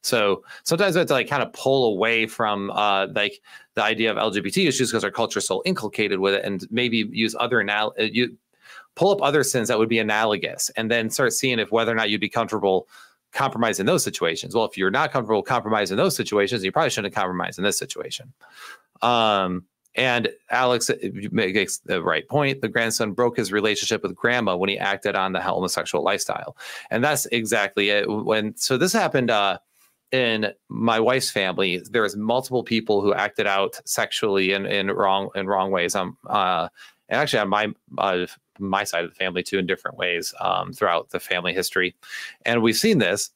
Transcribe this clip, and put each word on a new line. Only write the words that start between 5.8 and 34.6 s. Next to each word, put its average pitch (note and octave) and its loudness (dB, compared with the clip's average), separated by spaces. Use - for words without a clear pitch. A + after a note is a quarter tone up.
with G2 2
it, G2 -2
and G2 -6
maybe A2+ 0
use A2 -2
other A#2+ 0
anal-, G#2 -2
uh, A2 2
you A2+ -2
pull F#3+ 4
up - 2
other C#3+ 4
sins A#2+ 0
that A#2+ 2
would A2+ 4
be A#2 2
analogous G#2+ 0
and A2+ -4
then A2+ 0
start A#2 0
seeing B2 0
if G#2 -2
whether A2+ 2
or A2+ 0
not A2 0
you'd G#2 0
be G#2 -2
comfortable G2 0
compromising A2+ 0
those E3 4
situations. E2+ -2
Well, A2+ 4
if - -8
you're F#2+ 0
not C#3 0
comfortable A2 0
compromising G#2+ 0
those E3 2
situations, G2+ 0
you F#2+ 0
probably D3+ 2
shouldn't - -4
compromise F2+ -4
in F#2+ -2
this G2+ 0
situation. - -10
Um, G2+ 2
and A#2+ 0
Alex, B2 2
uh, B2 2
you G2 -6
makes F#2+ 0
the F#2 -2
right E2 0
point. C#3 0
The A#2 -4
grandson A2+ 0
broke A#2+ 2
his G2+ -2
relationship G#2 0
with F#2 -6
grandma A#2+ 2
when F#2+ 0
he G2 -2
acted G2 -2
on F#2+ 0
the F#2 -2
homosexual F2+ -2
lifestyle. - -4
And A#2 0
that's D3 0
exactly G#2 0
it. G#2 2
When, G#2+ -2
so - 0
this F3+ 2
happened, D3+ 2
uh, G2+ 2
in A2+ 0
my A2+ 2
wife's B2+ 2
family. F#2 0
There A#2 2
was G#2 0
multiple A#2 -2
people A2 0
who G2+ 2
acted G#2 -2
out G2 0
sexually G2 0
in, G2 -2